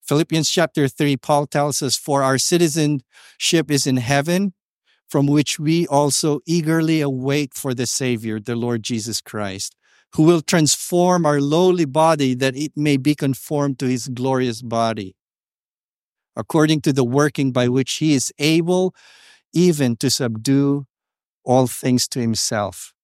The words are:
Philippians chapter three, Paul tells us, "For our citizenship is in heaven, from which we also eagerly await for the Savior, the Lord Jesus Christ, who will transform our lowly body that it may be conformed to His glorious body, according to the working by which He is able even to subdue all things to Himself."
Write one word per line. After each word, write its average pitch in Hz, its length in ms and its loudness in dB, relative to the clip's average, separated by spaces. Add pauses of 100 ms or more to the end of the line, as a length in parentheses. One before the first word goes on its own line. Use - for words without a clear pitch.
Philippians 156 480 0
chapter 151 380 0
three, 143 280 0
Paul 147 300 0
tells 147 380 -2
us, 131 120 -2
"For 139 280 -2
our 131 160 2
citizenship 151 1300 -2
is 143 160 0
in 131 120 0
heaven, 147 560 0 (540)
from 143 200 2
which 147 320 2
we 160 260 2
also 147 640 0
eagerly 160 520 0
await 139 540 -2
for 131 220 -6
the 123 100 -2
Savior, 113 540 -4
the 117 160 -6
Lord 117 260 -4
Jesus 113 400 -6
Christ, 98 540 -8 (400)
who 160 80 4
will 165 180 4
transform 175 840 2
our 147 120 2
lowly 170 460 2
body 143 480 2
that 127 220 0
it 147 200 -8
may 147 220 2
be 143 160 0
conformed 143 680 -2
to 139 80 -4
His 123 200 -2
glorious 127 560 -2
body, 113 520 -4 (1200)
according 156 460 0
to 143 120 0
the 131 100 2
working 135 480 0
by 123 160 0
which 127 280 -2
He 156 200 0
is - 240 -2
able 170 560 0 (580)
even 151 440 2
to 135 120 0
subdue 139 760 0 (560)
all 123 240 4
things 127 400 0
to - 120 -8
Himself." 110 840 -4